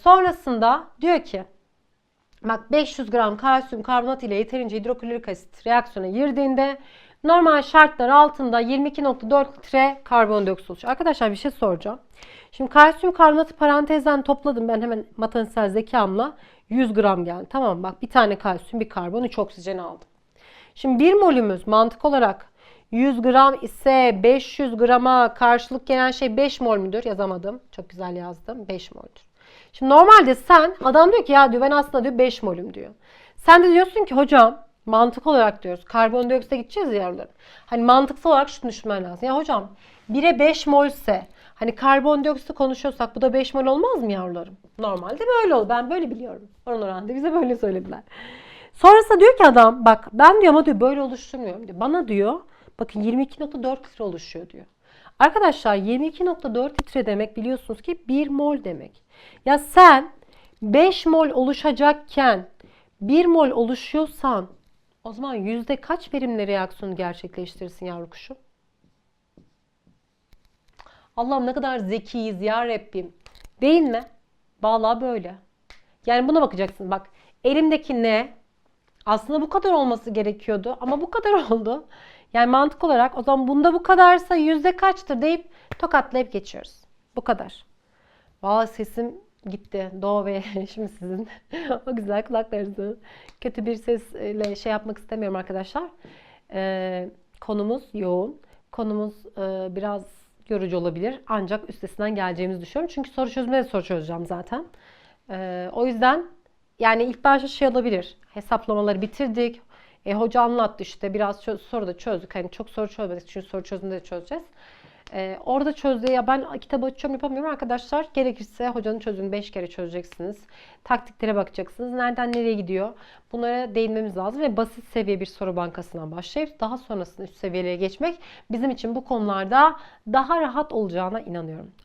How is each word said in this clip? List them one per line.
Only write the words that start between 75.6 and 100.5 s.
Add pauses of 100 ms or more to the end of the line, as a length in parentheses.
Yani
buna
bakacaksın.
Bak (340)
elimdeki
ne? (720)
Aslında
bu
kadar
olması
gerekiyordu
ama
bu
kadar
<laughs>
oldu. (480)
Yani
mantık
olarak
o
zaman
bunda
bu
kadarsa
yüzde
kaçtır
deyip (300)
tokatlayıp
geçiyoruz. (300)
Bu
kadar. (760)
Vallahi
sesim (300)
gitti. (100)
Doğu
ve (120)
<laughs>
şimdi
sizin (240)
<laughs>
o
güzel
kulaklarınızı (420)
kötü
bir
sesle
şey
yapmak
istemiyorum
arkadaşlar. (640)
Ee, (320)
konumuz (100)
yoğun. (300)
Konumuz, (120)
e,
biraz (460)
yorucu